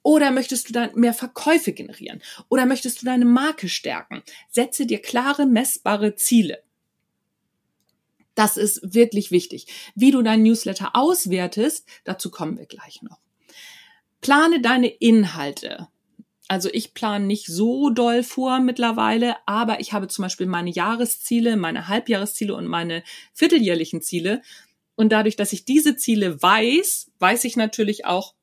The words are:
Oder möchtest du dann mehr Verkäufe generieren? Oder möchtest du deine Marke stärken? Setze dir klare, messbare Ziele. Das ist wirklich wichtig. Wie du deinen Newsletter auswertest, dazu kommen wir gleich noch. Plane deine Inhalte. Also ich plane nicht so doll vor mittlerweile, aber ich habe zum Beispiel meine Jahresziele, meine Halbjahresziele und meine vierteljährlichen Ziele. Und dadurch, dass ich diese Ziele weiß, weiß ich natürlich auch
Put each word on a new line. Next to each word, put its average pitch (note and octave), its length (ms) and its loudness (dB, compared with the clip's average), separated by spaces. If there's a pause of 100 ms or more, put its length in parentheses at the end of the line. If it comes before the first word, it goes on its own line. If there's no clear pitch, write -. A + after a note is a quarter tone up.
Oder D4 300 4
möchtest B3+ 380 -4
du A3+ 40 -12
dann A#3+ 220 -4
mehr A#3 180 4
Verkäufe C#4 600 -2
generieren? - 480 -16 (260)
Oder B3 180 2
möchtest B3+ 360 -2
du A#3+ 40 -12
deine B3 200 2
Marke B3+ 440 2
stärken? - 540 -8 (260)
Setze C4 360 -2
dir A3+ 160 -4
klare, C#4 440 -2
messbare G#3+ 720 0
Ziele. - 480 0 (1700)
Das G#3+ 200 2
ist F#3+ 400 -4
wirklich A3+ 360 4
wichtig. F3 360 -2 (280)
Wie C4 160 6
du B3+ 100 2
deinen A3 220 4
Newsletter A3 500 2
auswertest, A#3 920 0 (200)
dazu - 260 -10
kommen D#3 260 -8
wir - 80 -18
gleich - 360 -20
noch. - 180 -20 (1000)
Plane D4+ 400 4
deine B3 260 2
Inhalte. E3+ 1000 2 (580)
Also F#3+ 240 -4
ich - 220 -6
plane G#3 320 -4
nicht G3+ 220 -4
so A#3 420 0
doll A#3+ 340 2
vor C4 360 -2
mittlerweile, A#3 760 0 (100)
aber A3 360 -2
ich - 120 -10
habe G3 140 -4
zum - 160 -6
Beispiel F#3 240 -6
meine F3 240 -4
Jahresziele, A#3 880 0
meine E3 320 -4
Halbjahresziele G#3 680 -2
und F3 100 -8
meine E3+ 380 -6 (300)
vierteljährlichen G3 680 0
Ziele. F#3 400 -4 (580)
Und A3 140 4
dadurch, G#3+ 240 2
dass G3+ 160 -2
ich - 100 -10
diese D4 320 2
Ziele G3 460 0
weiß, A#3 760 2
weiß G#3+ 260 2
ich A#3 100 -6
natürlich G#3+ 500 -2
auch F#3 380 -4